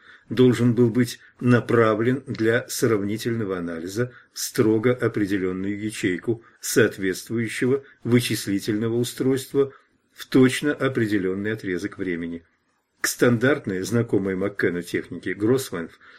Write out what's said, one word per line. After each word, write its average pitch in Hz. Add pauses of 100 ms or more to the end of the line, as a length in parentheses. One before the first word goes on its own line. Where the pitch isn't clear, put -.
(300)
должен 120
был 120
быть 120 (180)
направлен 117
для 113
сравнительного 110
анализа 87 (220)
в -
строго 110
определённую 101
ячейку 107 (200)
соответствующего 113 (200)
вычислительного 113
устройства 131 (400)
в -
точно 131
определённый 107
отрезок 101
времени. 85 (600)
К -
стандартной, 123
знакомой 98
Маккену 92
технике 87
Гроссманф 101 (200)